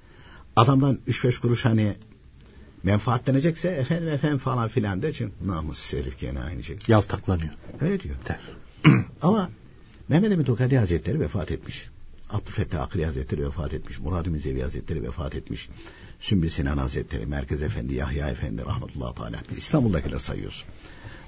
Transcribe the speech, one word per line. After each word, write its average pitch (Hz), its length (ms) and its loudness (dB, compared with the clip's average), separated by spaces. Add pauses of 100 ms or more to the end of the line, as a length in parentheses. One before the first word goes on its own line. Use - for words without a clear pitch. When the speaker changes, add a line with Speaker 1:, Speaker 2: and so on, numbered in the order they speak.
(560)
Speaker 1:
Adamdan 135 500 6
üç 120 180 0
beş 123 140 4
kuruş 120 260 2
hani 110 300 4 (880)
menfaatlenecekse, 131 840 2
"Efendim, 165 400 0
efendim," 147 300 2
falan 123 300 0
filan 104 340 0
de, 156 100 0
çünkü 104 200 -6 (120)
namussuz 78 540 -2
herif 64 220 -6
gene 65 200 -4
aynı 62 220 -6
şey. - 160 -10 (100)
Speaker 2:
Yaltaklanıyor. 95 680 4 (260)
Speaker 1:
Öyle 185 200 0
diyor. 71 140 -6 (140)
Speaker 2:
Der. - 120 -4 (440)
Speaker 1:
<clears throat> 127 200 10 (180)
Ama 185 280 4 (580)
Mehmet 202 240 6
Emin 165 120 4
Tokadi 127 340 4
Hazretleri 92 420 2
vefat 80 300 -2
etmiş. - 380 -8 (440)
Abdülfettah - 500 -2
Akri 78 220 -2
Hazretleri 71 420 -2
vefat 73 280 -4
etmiş. - 240 -8
Murad-ı 87 320 -2
Müzevi 71 320 -2
Hazretleri 69 400 -4
vefat 62 320 -4
etmiş. - 340 -8 (520)
Sümbül 85 280 2
Sinan 71 300 0
Hazretleri, 64 480 -4
Merkez 71 360 -2
Efendi, 65 320 -2
Yahya 67 340 -2
Efendi, 60 360 -4
rahmetullahi 62 500 -6
teala. 55 260 -8 (160)
İstanbul'dakileri 87 640 2
sayıyoruz. - 440 -8 (640)